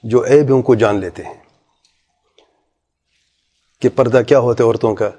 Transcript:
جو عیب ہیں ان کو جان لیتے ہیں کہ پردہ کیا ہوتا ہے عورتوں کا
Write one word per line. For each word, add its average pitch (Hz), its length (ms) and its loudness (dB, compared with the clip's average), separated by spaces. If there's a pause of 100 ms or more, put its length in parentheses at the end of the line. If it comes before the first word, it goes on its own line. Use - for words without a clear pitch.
جو 117 220 0
عیب 143 200 4
ہیں 131 80 0
ان 131 100 2
کو 123 120 2
جان 104 240 0
لیتے 92 240 -10
ہیں - 120 -18 (2500)
کہ 127 80 0
پردہ 123 380 0
کیا 143 120 4
ہوتا 120 260 0
ہے 113 40 2
عورتوں 113 260 -2
کا 104 240 -4